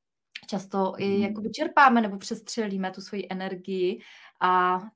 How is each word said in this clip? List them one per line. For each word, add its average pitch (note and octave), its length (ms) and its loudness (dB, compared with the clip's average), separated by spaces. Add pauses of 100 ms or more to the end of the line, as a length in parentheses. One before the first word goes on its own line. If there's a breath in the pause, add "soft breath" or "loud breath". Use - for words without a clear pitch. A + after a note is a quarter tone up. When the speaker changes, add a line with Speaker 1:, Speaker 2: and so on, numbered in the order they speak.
(480)
Speaker 1:
Často F#3+ 500 -2
i G3 160 -2
Speaker 2:
Mhm. G#3 80 2
Speaker 1:
jakoby G#3+ 300 -4
čerpáme C#4+ 500 6
nebo G3+ 160 -2
přestřelíme G3 760 -6
tu F#3+ 100 -14
svoji G3+ 280 -8
energii F#3+ 720 -4 (420 loud breath)
a F#3 380 4 (160)